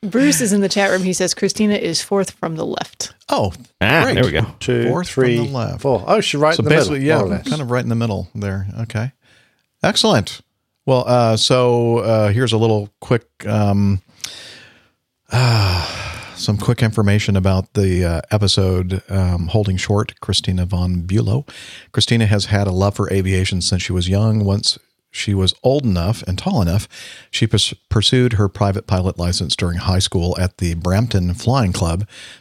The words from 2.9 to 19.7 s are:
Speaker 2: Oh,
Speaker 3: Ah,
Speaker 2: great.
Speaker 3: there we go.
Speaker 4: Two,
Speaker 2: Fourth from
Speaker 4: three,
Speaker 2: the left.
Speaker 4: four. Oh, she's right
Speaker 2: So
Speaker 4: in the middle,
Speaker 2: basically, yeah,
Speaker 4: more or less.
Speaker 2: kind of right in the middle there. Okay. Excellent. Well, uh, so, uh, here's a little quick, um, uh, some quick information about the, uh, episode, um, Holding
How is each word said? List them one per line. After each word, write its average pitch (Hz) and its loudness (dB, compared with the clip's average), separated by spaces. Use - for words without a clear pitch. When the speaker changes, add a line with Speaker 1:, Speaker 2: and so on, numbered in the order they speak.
Speaker 2:
Oh, 107 0
Speaker 3:
Ah, 131 2
Speaker 2:
great. 262 0
Speaker 3:
there 127 2
we 85 0
go. 80 0
Speaker 4:
Two, 120 0
Speaker 2:
Fourth 170 -2
from 135 0
Speaker 4:
three, 120 2
Speaker 2:
the 117 0
left. 117 -6
Speaker 4:
four. 120 0
Oh, 214 2
she's 143 -2
right 156 4
Speaker 2:
So - -2
Speaker 4:
in 110 2
the 151 2
middle, 151 4
Speaker 2:
basically, 139 -2
yeah, 156 4
Speaker 4:
more 101 0
or - -2
less. - -4
Speaker 2:
kind 151 -2
of 120 -6
right 123 0
in 117 -4
the 117 0
middle 104 -2
there. 98 -4
Okay. 113 -6
Excellent. 180 2
Well, 131 2
uh, 120 4
so, 120 2
uh, 107 2
here's 113 2
a 110 2
little 107 0
quick, - 0
um, 101 2
uh, 104 0
some 104 -2
quick - 0
information 104 2
about 92 0
the, 92 2
uh, 82 0
episode, 92 0
um, 90 0
Holding 98 0